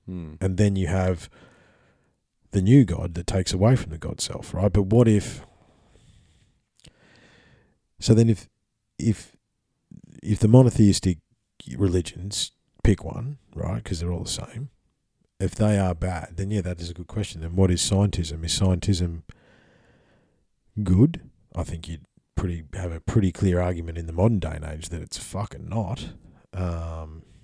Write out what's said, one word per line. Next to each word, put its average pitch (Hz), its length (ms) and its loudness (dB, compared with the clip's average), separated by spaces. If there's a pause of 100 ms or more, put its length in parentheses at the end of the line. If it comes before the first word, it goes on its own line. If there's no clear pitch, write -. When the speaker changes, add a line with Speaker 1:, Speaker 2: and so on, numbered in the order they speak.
Speaker 1:
Hmm. 82 340 -10
Speaker 2:
And 95 160 -2
then 101 180 4
you 95 120 0
have 92 420 -2 (1200)
the 98 100 2
new 120 240 8
God 90 260 -4
that 85 140 -8
takes - 260 -2
away 107 240 4
from - 140 -4
the 80 80 -10
God - 240 -8
self, - 320 -10
right? 95 180 0
But 101 120 4
what 113 220 6
if, - 380 2 (2500)
so - 140 4
then 113 160 6
if, - 180 -2 (500)
if, - 380 -2 (840)
if 104 160 -2
the 110 100 4
monotheistic 107 680 6 (580)
religions, 90 760 -2 (300)
pick - 220 4
one, 139 320 -10 (180)
right, 98 300 -6
'cause 82 160 -6
they're 87 120 -4
all 90 120 -6
the - 60 -8
same, - 400 -10 (680)
if 95 140 -2
they 107 240 2
are 92 160 0
bad, 82 420 -6
then 98 140 -4
yeah, 107 120 -2
that 87 180 -6
is 85 100 -8
a 85 40 -12
good 87 120 -14
question. 101 360 -8
Then 82 140 -8
what 95 140 6
is 87 100 2
scientism? 85 640 0
Is 80 140 -2
scientism 87 640 0 (1600)
good? 101 460 4 (260)
I 95 100 -4
think 82 240 -12
you'd 80 160 -10 (300)
pretty, 85 300 -4 (100)
have 90 180 -8
a 82 80 -10
pretty 98 320 0
clear 90 280 0
argument 85 380 -4
in 82 80 -8
the 82 60 -10
modern 101 260 2
day 82 160 -6
and 76 100 -10
age 78 260 -10
that 85 120 -8
it's - 160 -14
fucking - 500 -12
not. 104 400 -6 (440)
Um, 80 720 -8 (220)